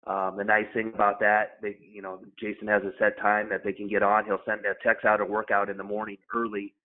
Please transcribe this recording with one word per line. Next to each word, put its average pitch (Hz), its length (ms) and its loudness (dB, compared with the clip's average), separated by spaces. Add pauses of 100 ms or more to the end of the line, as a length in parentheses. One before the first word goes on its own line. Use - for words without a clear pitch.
Um, 95 300 -2
the 101 80 -4
nice 107 280 2
thing 113 220 -2
about 104 260 2
that, 107 400 2
they, 104 200 -8
you 104 200 -20
know, 95 200 -12 (180)
Jason 107 300 -6
has 104 160 4
a 95 140 -4
set 104 200 2
time 104 320 2
that 95 140 -4
they 101 80 -2
can 101 160 -8
get 98 140 2
on. 104 220 4
He'll 101 220 -2
send 107 200 -2
a 98 80 0 (120)
text 113 180 2
out 107 160 4
a 104 40 0
workout 101 440 0
in 98 80 -6
the 98 80 -10
morning 104 340 -6 (160)
early 107 400 -4 (100)